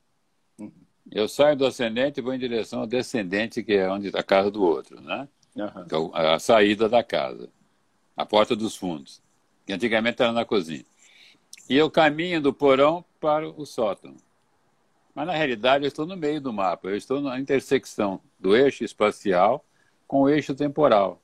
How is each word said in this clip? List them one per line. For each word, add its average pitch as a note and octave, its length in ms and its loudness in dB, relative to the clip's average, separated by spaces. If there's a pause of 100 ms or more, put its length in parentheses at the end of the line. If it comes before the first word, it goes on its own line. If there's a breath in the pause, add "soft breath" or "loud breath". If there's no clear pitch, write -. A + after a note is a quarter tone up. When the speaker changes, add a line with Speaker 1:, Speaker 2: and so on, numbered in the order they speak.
(600)
Speaker 1:
Uhum. G#2+ 120 -14 (400)
Speaker 2:
Eu G#2 160 -2
saio D3 280 4
do C3+ 100 0
ascendente B2+ 540 -2
e A#2 40 -10
vou B2+ 100 -4
em C3 60 -8
direção A#2+ 420 -6
ao A#2+ 60 -6
descendente, A2 760 -4
que G#2+ 100 0
é F#2+ 160 2
onde G2 220 -6
tá F2 80 -2
a F2 40 -4
casa G2 280 2
do G#2 120 -2
outro, D2+ 380 0
né? F2+ 260 -10 (300)
Speaker 1:
Aham. G2+ 300 -10
Speaker 2:
Que D#2 80 -6
é - 20 0
o, D#2+ 160 -4
a D#2+ 260 2
saída G#2+ 500 4
da A#2 140 2
casa. B1+ 460 -6 (680)
A E2 100 -6
porta G#2+ 300 2
dos G#2+ 200 -6
fundos. D#2+ 460 -10 (440)
Que G2 80 -6
antigamente A2+ 480 0
era A#2 100 2
na A#2 140 -2
cozinha. D#2+ 400 -4 (840 soft breath)
E B2+ 80 0
eu D#3 120 4
caminho D#3+ 520 2
do C#3 120 2
porão D3 500 4 (160)
para D#3 300 0
o D3+ 160 -14
sótão. F#2 500 -4 (1000)
Mas, C#3+ 100 -6
na F3+ 80 -4
realidade, C3+ 520 2
eu - 20 0
estou D#3 180 -6
no F#3+ 120 -12
meio D3+ 240 -4
do C3 120 -6
mapa. F#2 360 -2
Eu G2+ 80 -2
estou C3+ 240 -4
na C3 180 -6
intersecção C3 800 -2 (200)
do F#2+ 160 2
eixo C3 280 2
espacial G#2 800 0 (440)
com C#3 160 0
o C#3 60 4
eixo D3 240 0
temporal. C3 720 2